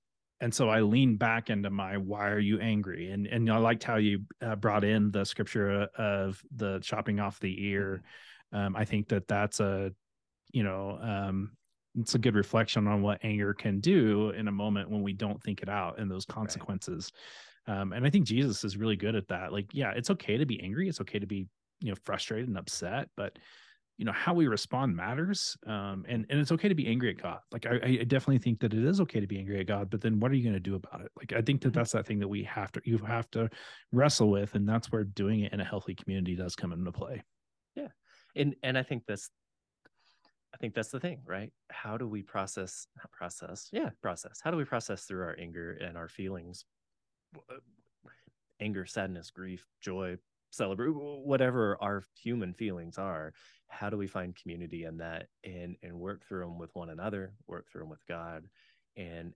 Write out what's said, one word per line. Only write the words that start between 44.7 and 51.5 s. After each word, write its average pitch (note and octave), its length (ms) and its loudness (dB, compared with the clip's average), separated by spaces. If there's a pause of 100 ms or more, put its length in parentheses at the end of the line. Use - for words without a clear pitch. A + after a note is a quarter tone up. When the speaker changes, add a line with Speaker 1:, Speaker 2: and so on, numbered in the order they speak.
Speaker 2:
through F#2 180 -6
our E2 160 -6
anger E2+ 320 -10 (100)
and F2 160 -10
our E2 120 -10
feelings? F2+ 560 -10 (680)
W-, C3 240 -18
uh, - 20 -20 (1000)
anger, G2 260 -4
sadness, F#2+ 460 -6
grief, F#2 340 -12 (160)
joy, F#2 360 -4 (340)
celebrate, G2 420 -2
w-, D3 300 -8
whatever B2+ 580 4